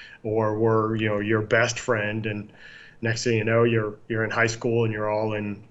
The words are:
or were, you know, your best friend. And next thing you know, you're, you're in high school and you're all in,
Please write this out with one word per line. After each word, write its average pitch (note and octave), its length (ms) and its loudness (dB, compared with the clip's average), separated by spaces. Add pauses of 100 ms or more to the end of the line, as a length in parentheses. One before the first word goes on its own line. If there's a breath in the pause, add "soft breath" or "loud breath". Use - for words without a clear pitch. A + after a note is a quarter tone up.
(240 loud breath)
or G#2+ 340 0
were, A2 380 2
you A2 140 0
know, G#2 100 0
your G#2+ 220 2
best A2+ 380 2
friend. G#2+ 460 -2
And G#2 260 -8 (500 loud breath)
next A2+ 220 -2
thing A#2 140 2
you G#2+ 60 0
know, A2+ 200 4
you're, A2+ 320 0 (120)
you're A2 160 -2
in G#2+ 60 -2
high A#2 180 2
school A#2 380 0
and A2 80 -2
you're G#2+ 180 -2
all G#2+ 220 -2
in, G#2 380 -6